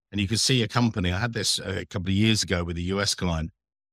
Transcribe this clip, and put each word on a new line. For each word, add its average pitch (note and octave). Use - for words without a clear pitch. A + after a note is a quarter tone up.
and G2+
you G2
can G#2
see B2+
a G#2
company, G#2+
I F2+
had A#2
this G#2
a F#2+
couple F#2
of F#2+
years A2
ago F2
with E2+
a F2
U F#2+
S G2
client, E2